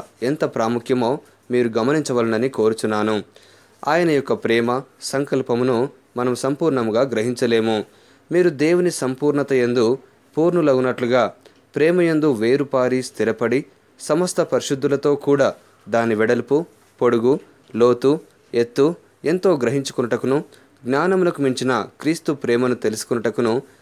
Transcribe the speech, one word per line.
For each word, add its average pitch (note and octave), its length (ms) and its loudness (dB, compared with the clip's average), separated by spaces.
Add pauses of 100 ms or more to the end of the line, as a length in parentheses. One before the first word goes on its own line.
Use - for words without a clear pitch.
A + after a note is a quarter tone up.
(220)
ఎంత C#3+ 220 -2
ప్రాముఖ్యమో A#2+ 720 -2 (320)
మీరు B2 180 2
గమనించవలనని A#2+ 800 0
కోరుచున్నాను. A2 720 0 (680)
ఆయన E3 220 2
యొక్క C#3 220 0
ప్రేమ A#2 500 0 (200)
సంకల్పమును B2+ 840 -2 (280)
మనం B2 180 -2
సంపూర్ణముగా C3 640 -2
గ్రహించలేము. A2+ 840 0 (480)
"మీరు F3 180 2
దేవుని E3+ 400 2
సంపూర్ణత C#3+ 600 -2
యందు B2 460 2 (400)
పూర్ణులగునట్లుగా B2+ 960 2 (420)
ప్రేమ E3 260 2
యందు D#3 320 2
వేరుపారి B2+ 680 0
స్థిరపడి A#2 640 -2 (360)
సమస్త F3 400 -2
పరిశుద్ధులతో D3 720 0
కూడా C#3+ 400 2 (340)
దాని A#2 260 0
వెడల్పు, A#2+ 500 0 (380)
పొడుగు, A#2+ 360 2 (380)
లోతు, B2 440 2 (340)
ఎత్తు C3+ 400 2 (300)
ఎంతో F3 320 2
గ్రహించుకొనుటకును B2+ 880 -2 (420)
జ్ఞానమునకు E3+ 560 0
మించిన B2+ 440 0 (140)
క్రీస్తు D#3+ 320 -4
ప్రేమను B2 420 0
తెలుసుకొనుటకును A2+ 880 -2 (200)